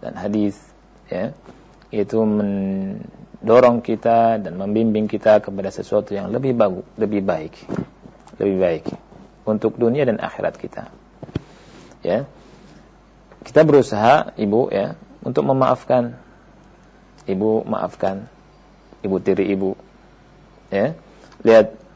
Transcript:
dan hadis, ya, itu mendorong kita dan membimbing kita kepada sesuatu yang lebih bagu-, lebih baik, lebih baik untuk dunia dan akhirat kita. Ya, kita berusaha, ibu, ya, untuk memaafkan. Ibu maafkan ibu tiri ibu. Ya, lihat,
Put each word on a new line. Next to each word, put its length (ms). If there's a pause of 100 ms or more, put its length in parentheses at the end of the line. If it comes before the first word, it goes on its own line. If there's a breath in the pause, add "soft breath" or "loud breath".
dan 100
hadis, 460 (480)
ya, 240 (560 loud breath)
itu 340
mendorong 1600
kita 580
dan 220
membimbing 480
kita 320
kepada 320
sesuatu 400
yang 160
lebih 240
bagu-, 340 (140)
lebih 240
baik, 320 (800)
lebih 240
baik 240 (640)
untuk 320
dunia 240
dan 160
akhirat 400
kita. 320 (1120 loud breath)
Ya, 240 (1120 loud breath)
kita 240
berusaha, 720
ibu, 320
ya, 320 (240)
untuk 240
memaafkan. 720 (1080)
Ibu 400
maafkan 640 (720)
ibu 160
tiri 320
ibu. 240 (960)
Ya, 240 (480 soft breath)
lihat, 320 (220)